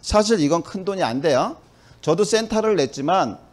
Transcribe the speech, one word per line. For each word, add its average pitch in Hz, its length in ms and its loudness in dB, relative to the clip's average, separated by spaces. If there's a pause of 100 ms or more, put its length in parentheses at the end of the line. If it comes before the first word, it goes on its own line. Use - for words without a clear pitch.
사실 214 400 2
이건 156 200 2
큰 190 220 -12
돈이 190 180 -4
안 127 200 -2
돼요. 156 340 0 (460)
저도 170 240 0
센터를 220 500 0
냈지만 139 640 -2 (140)